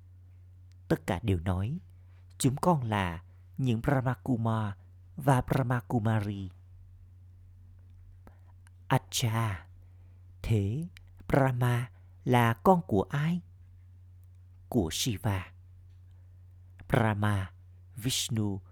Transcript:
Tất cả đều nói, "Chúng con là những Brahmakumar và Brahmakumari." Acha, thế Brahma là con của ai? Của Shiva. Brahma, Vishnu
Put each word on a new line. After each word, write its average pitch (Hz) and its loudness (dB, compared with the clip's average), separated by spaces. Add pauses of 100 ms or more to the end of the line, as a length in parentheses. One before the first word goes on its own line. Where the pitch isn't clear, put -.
(880)
Tất - -16
cả 87 -4
đều 98 0
nói, 98 -4 (600)
"Chúng 135 2
con 165 2
là 95 -2 (340)
những 120 0
Brahmakumar 117 -2 (420)
và 135 2
Brahmakumari." 110 -2 (2500)
Acha, 113 -2 (760)
thế 113 0 (400)
Brahma 123 0 (340)
là 120 4
con 185 4
của 101 2
ai? 160 -2 (1300)
Của 92 0
Shiva. 98 -4 (1400)
Brahma, 104 0 (440)
Vishnu 104 -4 (120)